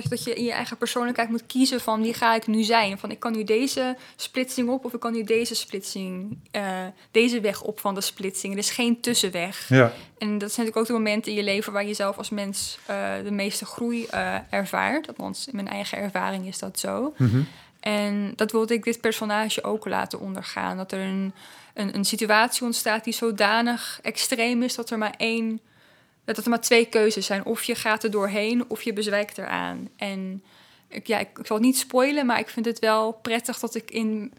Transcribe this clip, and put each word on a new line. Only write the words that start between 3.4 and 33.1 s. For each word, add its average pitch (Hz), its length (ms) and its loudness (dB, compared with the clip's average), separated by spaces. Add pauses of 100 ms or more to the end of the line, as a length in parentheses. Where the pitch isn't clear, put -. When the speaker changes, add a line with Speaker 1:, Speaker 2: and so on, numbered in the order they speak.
Speaker 1:
deze 254 520 2 (200)
splitsing 254 540 -2
op 262 160 -2
of 240 80 -6
ik 240 60 -6
kan 233 140 -4
nu 226 100 -2
deze 226 320 2
splitsing, 190 800 -6 (140)
eh, 190 340 -4 (260)
deze 240 300 6
weg 196 200 0
op 208 180 -6
van 196 160 0
de 196 60 -4
splitsing." 196 520 -4
Er 196 60 -4
is 202 120 0
geen 233 300 2
tussenweg. 190 680 0
Speaker 2:
Ja. 127 240 8 (240)
Speaker 1:
En 208 200 -2
dat 208 140 -4
zijn 233 140 0
natuurlijk 220 120 -2
ook 226 100 4
de 247 60 0
momenten 220 380 0
in 208 60 -2
je 202 60 0
leven 202 300 0
waar 202 120 0
je 208 80 -4
zelf 202 240 -2
als 214 120 -10
mens, 196 560 -4
eh, 196 280 -2 (100)
de 202 80 -4
meeste 202 340 -2
groei, 233 400 -4
eh, 185 300 -2 (140)
ervaart. 202 580 0
Althans, - 400 -8
in 262 80 -10
mijn 196 120 -6
eigen 202 300 -6
ervaring 190 500 -4
is 190 120 -10
dat 190 200 -8
zo. 214 380 -2
Speaker 2:
Mhm. 127 240 4 (380)
Speaker 1:
En 208 560 0
dat 220 160 0
wilde 226 220 2
ik 220 100 0
dit 233 180 -2
personage 220 640 0
ook 214 220 -2
laten - 340 -2
ondergaan. 190 580 -4
Dat 190 140 -8
er 190 80 -4
een, 190 340 -2 (400)
een, 202 220 -4
een 202 100 0
situatie 220 600 4
ontstaat 220 380 0
die 233 100 -2
zodanig 226 880 2
extreem 233 640 0
is 247 120 0
dat 233 140 -6
er 233 80 -2
maar 214 200 0
één, 226 420 0 (680)
dat 226 120 -2
er 220 120 -2
maar 233 120 4
twee 233 240 6
keuzes 214 400 4
zijn. 196 200 -2
Of 226 180 -2
je 240 120 -2
gaat 220 280 0
er 226 80 0
doorheen 214 580 0
of 220 120 -6
je 233 120 -4
bezwijkt 208 440 -2
eraan. 180 580 -6
En 190 480 -6 (440)
ik, 208 200 -12
ja, 208 120 0
ik, - 200 -6
ik 220 60 -10
zal 220 120 0
het 220 80 4
niet 262 120 6
spoilen, 269 480 2
maar 233 140 4
ik 220 100 -4
vind 226 160 -4
het 233 140 -2
wel 220 320 4